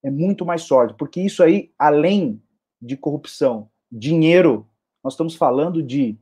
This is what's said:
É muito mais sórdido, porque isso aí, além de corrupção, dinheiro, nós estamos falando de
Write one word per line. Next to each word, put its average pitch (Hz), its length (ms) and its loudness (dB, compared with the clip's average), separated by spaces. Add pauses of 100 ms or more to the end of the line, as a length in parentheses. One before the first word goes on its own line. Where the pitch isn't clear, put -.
É 139 60 -6
muito 175 360 -4
mais 165 160 -4
sórdido, 123 340 2
porque 151 240 -8
isso 190 220 0
aí, 180 340 2
além 151 640 0 (400)
de 123 160 -10
corrupção, 139 720 -4 (220)
dinheiro, 156 760 2 (380)
nós 131 120 -8
estamos 165 200 -6
falando 156 480 0
de 123 400 -4